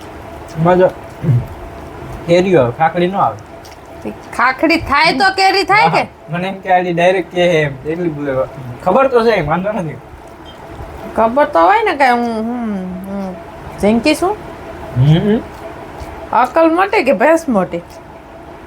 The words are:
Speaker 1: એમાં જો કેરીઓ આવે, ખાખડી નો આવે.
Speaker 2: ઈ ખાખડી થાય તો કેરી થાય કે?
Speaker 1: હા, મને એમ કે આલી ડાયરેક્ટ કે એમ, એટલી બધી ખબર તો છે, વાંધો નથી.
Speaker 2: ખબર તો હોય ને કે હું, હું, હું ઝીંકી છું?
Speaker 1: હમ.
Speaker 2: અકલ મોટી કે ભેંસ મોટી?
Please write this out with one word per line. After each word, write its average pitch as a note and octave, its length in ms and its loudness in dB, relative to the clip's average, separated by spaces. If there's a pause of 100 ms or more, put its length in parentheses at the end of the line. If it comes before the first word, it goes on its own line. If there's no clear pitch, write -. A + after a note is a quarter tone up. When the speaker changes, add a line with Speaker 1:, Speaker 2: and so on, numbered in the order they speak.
(600)
Speaker 1:
એમાં F3 180 4
જો F#3 120 6 (1400)
કેરીઓ F3 360 6
આવે, A#2+ 160 0
ખાખડી D#3+ 280 2
નો G3 120 -2
આવે. A#2 180 0 (720)
Speaker 2:
ઈ G#3 60 -8 (240)
ખાખડી C4 400 2
થાય D4+ 360 0
તો F#4+ 220 2
કેરી F#4+ 300 2
થાય G#4 260 4
કે? D4 120 2
Speaker 1:
હા, - 40 -6 (240)
મને F3+ 180 -4
એમ F#3+ 120 -8
કે F#3 120 -2
આલી F3+ 200 2
ડાયરેક્ટ F3 380 2
કે F3 100 0
એમ, D#3 340 2 (120)
એટલી E3+ 220 -2
બધી C#3+ 280 -4 (480)
ખબર C4 240 4
તો A#3+ 160 4
છે, G#3+ 160 4
વાંધો F3 320 -2
નથી. D#3+ 240 -6 (1200)
Speaker 2:
ખબર A#3 280 2
તો D4 140 0
હોય G4 240 4
ને F#4 140 0
કે C4+ 140 4
હું, A#3+ 240 0
હું, A3+ 400 -4 (340)
હું G3 260 -8 (460)
ઝીંકી A3+ 340 4
છું? F#4+ 220 -2 (600)
Speaker 1:
હમ. F3 420 4 (920)
Speaker 2:
અકલ D#4+ 380 4
મોટી F#4+ 340 2
કે C4+ 80 4
ભેંસ D#4 360 2
મોટી? F3+ 340 -2 (840)